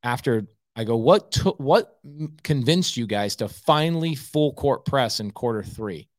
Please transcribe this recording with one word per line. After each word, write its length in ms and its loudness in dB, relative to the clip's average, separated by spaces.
after 440 0
I 80 -6
go, 140 0
"What 360 4
to-, 240 0
what 460 0
m-, 400 -10
convinced 540 0
you 100 -4
guys 300 -2
to 100 -4
finally 680 0
full 380 0
court 320 -2
press 340 0
in 120 -6
quarter 320 -4
three?" 560 -10